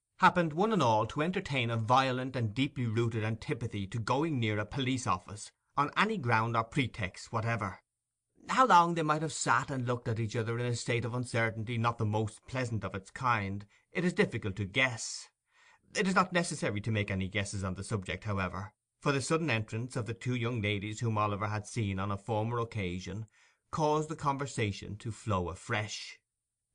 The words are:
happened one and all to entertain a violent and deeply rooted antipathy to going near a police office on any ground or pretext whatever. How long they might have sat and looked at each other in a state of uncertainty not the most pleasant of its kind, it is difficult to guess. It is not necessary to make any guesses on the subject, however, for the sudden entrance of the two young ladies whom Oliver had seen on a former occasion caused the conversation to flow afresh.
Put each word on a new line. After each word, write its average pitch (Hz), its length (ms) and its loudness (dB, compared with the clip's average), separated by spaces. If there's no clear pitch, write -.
happened 175 340 6
one 196 180 2
and 190 120 4
all 110 240 6
to 147 160 -2
entertain 147 480 0
a 113 80 0
violent 127 580 2
and 113 160 0
deeply 131 320 0
rooted 113 400 0
antipathy 110 640 -4
to 117 120 -4
going 135 400 2
near 107 200 2
a 104 80 -2
police 131 400 -2
office 101 440 -4
on - 180 2
any 208 220 4
ground 117 360 2
or 113 80 4
pretext - 680 -4
whatever. 107 480 -2
How 247 160 6
long 175 260 8
they 165 100 0
might 156 200 2
have 160 100 -4
sat 123 380 2
and 127 160 -2
looked 120 220 -2
at 113 120 0
each 113 160 -2
other 117 220 -2
in 120 80 -2
a 120 100 -2
state 117 300 -2
of 117 80 -4
uncertainty 113 640 -2
not 117 180 2
the 110 80 -2
most 107 420 -2
pleasant 113 380 -2
of 92 100 -6
its 95 160 -8
kind, 104 560 -2
it 175 120 -2
is 175 80 2
difficult 104 440 0
to 104 100 -2
guess. 123 640 -2
It 190 120 2
is 190 80 2
not 185 200 2
necessary 147 480 0
to 110 80 -2
make 104 200 2
any 95 180 0
guesses 98 360 -2
on 92 100 -2
the 92 100 -8
subject, 92 400 -4
however, 98 500 -4
for 147 140 0
the 135 100 2
sudden 165 260 0
entrance 113 480 -2
of 117 80 -2
the 113 80 -6
two 123 220 -4
young 117 260 -2
ladies 104 400 -2
whom 113 160 0
Oliver 104 320 0
had 104 180 -4
seen 101 320 -2
on 101 120 -2
a 98 80 -2
former 110 400 -2
occasion 92 680 -4
caused 151 400 2
the 156 60 -6
conversation 120 840 -2
to 110 140 -8
flow 92 360 0
afresh. - 720 -6